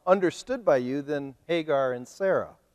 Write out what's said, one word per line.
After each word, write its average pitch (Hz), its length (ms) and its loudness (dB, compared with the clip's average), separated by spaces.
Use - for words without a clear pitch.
understood 190 600 0
by 151 120 6
you 131 240 -2
than 139 340 -6
Hagar 151 460 0
and 123 120 -8
Sarah. 143 500 -2